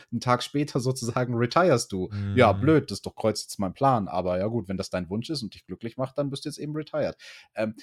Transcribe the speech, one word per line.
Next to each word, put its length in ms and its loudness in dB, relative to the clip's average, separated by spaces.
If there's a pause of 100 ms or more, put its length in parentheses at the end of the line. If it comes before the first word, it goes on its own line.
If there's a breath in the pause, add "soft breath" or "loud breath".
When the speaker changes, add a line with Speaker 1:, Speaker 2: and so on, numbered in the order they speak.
(120)
Speaker 1:
Einen 80 -2
Tag 220 2
später 380 -2
sozusagen 560 -2
retirest 560 4
du. 200 -2
Speaker 2:
Mhm. 240 -4
Speaker 1:
Ja, 180 8
blöd, 360 4
das 80 -6
ist 80 -16
doch 80 -8
kreuz 300 -2
jetzt 160 -14
mein 160 -4
Plan. 320 2
Aber 320 -2
ja 80 0
gut, 200 -4
wenn 100 -4
das 120 -6
dein 220 -4
Wunsch 180 -4
ist 140 -4
und 100 -10
dich 100 -20
glücklich 320 -12
macht, 220 -6
dann 140 -2
bist 140 -10
du 40 -6
jetzt 80 -12
eben 180 -8
retired. 420 -4 (360 loud breath)
Ähm, 300 -4